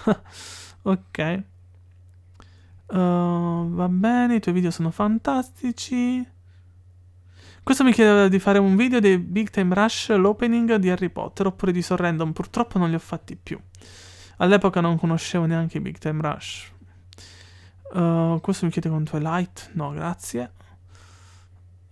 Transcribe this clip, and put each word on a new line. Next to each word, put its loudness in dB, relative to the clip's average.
<laughs> -6
Ok. -4
Eh, -4
va 0
bene, 2
i 0
tuoi -2
video 0
sono -2
fantastici. -2
Questo 2
mi 6
chiedeva 6
di 4
fare 4
un 4
video 2
dei 4
Big -2
Time 0
Rush, 0
l'opening 2
di 2
Harry 0
Potter, -6
oppure -2
di 0
Sorrendon. -2
Purtroppo -4
non 2
li 0
ho 0
fatti -12
più. -12
All'epoca 2
non 2
conoscevo -2
neanche -2
i -6
Big -10
Time -6
Rush. -10
Eh, 2
questo -2
mi -2
chiede -4
con -2
Twilight. -4
No, -6
grazie. -8